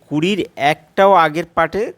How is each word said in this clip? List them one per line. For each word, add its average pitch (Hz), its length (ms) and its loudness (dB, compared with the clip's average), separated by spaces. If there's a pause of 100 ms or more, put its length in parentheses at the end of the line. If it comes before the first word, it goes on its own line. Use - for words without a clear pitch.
কুড়ির 165 480 -2
একটাও 196 560 0
আগের 165 320 2 (100)
পাঠে 185 440 -4